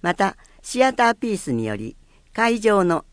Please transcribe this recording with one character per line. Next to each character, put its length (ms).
ま 160
た、 200
シ 200
ア 100
タ 180
ー 40
ピ 200
ー 20
ス 160
に 120
よ 120
り、 200
会 260
場 240
の 300